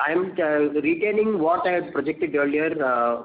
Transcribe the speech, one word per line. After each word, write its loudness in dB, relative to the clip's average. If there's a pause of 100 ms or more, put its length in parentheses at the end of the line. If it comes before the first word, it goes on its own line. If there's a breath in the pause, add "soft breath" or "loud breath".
I -2
am, -2
uh, 2
retaining 0
what 2
I 0
had -2
projected -2
earlier, 0 (120)
uh, 0